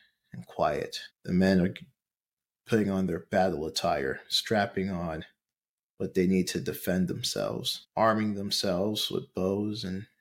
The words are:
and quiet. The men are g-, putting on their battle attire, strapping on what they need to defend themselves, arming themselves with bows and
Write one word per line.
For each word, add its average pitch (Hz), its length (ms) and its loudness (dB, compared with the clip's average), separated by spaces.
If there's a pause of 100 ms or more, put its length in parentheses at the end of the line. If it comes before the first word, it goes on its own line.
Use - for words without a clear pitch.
(320)
and - 140 -14
quiet. - 540 -2 (240)
The - 80 -4
men 92 280 6
are 87 100 4
g-, - 160 -14 (760)
putting 107 240 2
on 95 200 0
their 85 220 -4
battle 90 360 2
attire, 78 640 -2
strapping 101 600 0
on 85 360 -4 (720)
what 95 180 -6
they 92 140 4
need 92 200 4
to - 120 -2
defend 92 480 -2
themselves, - 880 -4
arming 107 400 2
themselves 101 760 -2
with 90 240 -6
bows 104 500 -2
and 95 220 -6 (140)